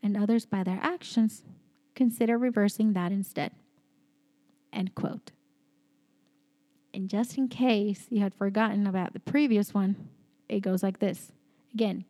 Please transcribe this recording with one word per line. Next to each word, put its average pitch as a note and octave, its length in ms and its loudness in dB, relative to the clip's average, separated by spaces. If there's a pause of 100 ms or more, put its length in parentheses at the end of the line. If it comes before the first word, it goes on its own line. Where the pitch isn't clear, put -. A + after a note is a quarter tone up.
and G3+ 120 0
others A3 300 2
by G3 160 -2
their F#3 180 -2
actions, A#3 640 0 (540)
consider A#3 420 2
reversing A3 540 2
that F3+ 180 0
instead." - 400 -4 (1200)
End - 220 -4
quote. - 380 -8 (1600)
And F#3+ 160 -6
just A#3 260 -2
in C4 120 0
case G#3+ 600 0
you A3 120 0
had G3 140 0
forgotten G3+ 520 0
about F#3 280 -2
the - 40 -12
previous A#3 560 2
one, G3 220 2 (520)
it G#3 120 -2
goes F#3+ 240 0
like F#3+ 160 -2
this. F3+ 320 -4 (420)
Again, G#3+ 360 -2